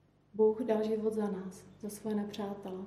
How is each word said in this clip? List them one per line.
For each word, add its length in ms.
Bůh 280
dal 220
život 300
za 160
nás, 340
za 80
své 260
nepřátele, 720